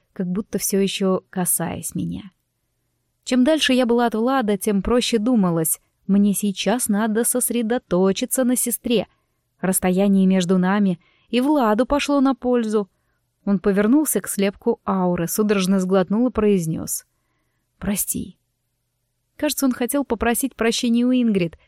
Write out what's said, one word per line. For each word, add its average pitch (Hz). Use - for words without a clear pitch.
как 190
будто 190
всё 190
ещё 190
касаясь 175
меня. 175
Чем 254
дальше 311
я 254
была 233
от 214
Влада, 226
тем 202
проще 233
думалось. 185
Мне 202
сейчас 208
надо 214
сосредоточиться 233
на 247
сестре. 240
Расстояние 190
между 185
нами 185
и 240
Владу 254
пошло 285
на 269
пользу. 220
Он 202
повернулся 214
к -
слепку 202
ауры, 180
судорожно 196
сглотнул 190
и 240
произнёс: 196
«Прости». -
Кажется, 294
он 254
хотел 254
попросить 233
прощения 233
у 247
Ингрид 214